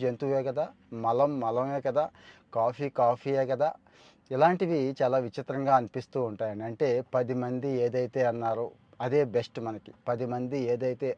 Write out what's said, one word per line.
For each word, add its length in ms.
జంతువే 460
కదా, 160
మలం 280
మలమే 440
కదా, 180
కాఫీ 320
కాఫీయే 500
కదా. 180
ఇలాంటివి 480
చాలా 240
విచిత్రంగా 540
అనిపిస్తూ 500
ఉంటాయండి. 400
అంటే 200
పది 280
మంది 280
ఏదైతే 440
అన్నారో 360
అదే 160
బెస్ట్ 260
మనకి, 320
పది 260
మంది 260
ఏదైతే 340